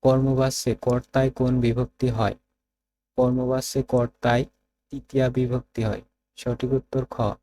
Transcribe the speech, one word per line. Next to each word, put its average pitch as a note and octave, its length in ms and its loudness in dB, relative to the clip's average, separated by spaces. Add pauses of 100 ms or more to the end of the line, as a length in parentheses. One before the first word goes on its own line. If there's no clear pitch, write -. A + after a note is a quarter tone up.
কর্মবাচ্যে C3 760 2
কর্তায় B2+ 500 0
কোন B2+ 300 0
বিভক্তি A#2+ 480 0
হয়? A2 280 0 (800)
কর্মবাচ্যে B2+ 640 0
কর্তায় A#2+ 600 0 (480)
তৃতীয়া C3+ 360 -2
বিভক্তি B2 540 -2
হয়। G#2+ 200 -2 (360)
সঠিক B2 340 -4
উত্তর C3 320 -2
খ। - 120 -14 (260)